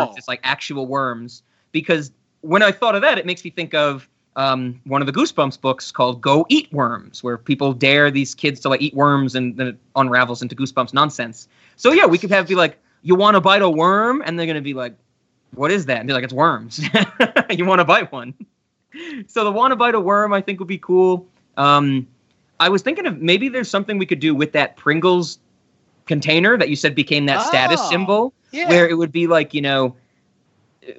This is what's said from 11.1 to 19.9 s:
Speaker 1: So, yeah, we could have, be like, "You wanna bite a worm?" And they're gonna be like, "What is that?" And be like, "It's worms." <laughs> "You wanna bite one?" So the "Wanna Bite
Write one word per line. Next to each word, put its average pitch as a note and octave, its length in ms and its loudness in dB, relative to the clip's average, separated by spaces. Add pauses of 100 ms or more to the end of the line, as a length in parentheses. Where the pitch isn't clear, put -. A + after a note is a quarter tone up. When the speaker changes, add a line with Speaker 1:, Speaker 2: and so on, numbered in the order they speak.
Speaker 1:
So, B3+ 160 2
yeah, F4+ 140 6
we F3 100 4
could F3+ 140 -4
have, F#3+ 180 2
be F#3+ 60 0
like, E3 240 0 (240)
"You F3+ 140 4
wanna G3+ 260 6
bite G3 200 4
a F#3 60 4
worm?" G3+ 560 2
And E3+ 140 -6
they're E3 80 -4
gonna D#3 160 -4
be C#3 120 -8
like, B2 200 -10 (600)
"What C#3+ 160 -2
is G3 160 0
that?" B2+ 120 -2
And A2+ 80 -8
be D3+ 80 -2
like, B2+ 100 -2
"It's C3 80 -10
worms." B2+ 480 -2 (380)
<laughs> - 320 2
"You F3+ 160 0
wanna F#3 180 4
bite F3+ 280 2
one?" B2+ 200 -14 (920)
So A3+ 180 -2
the G#3 80 0
"Wanna B3 240 2
Bite A#3+ 180 2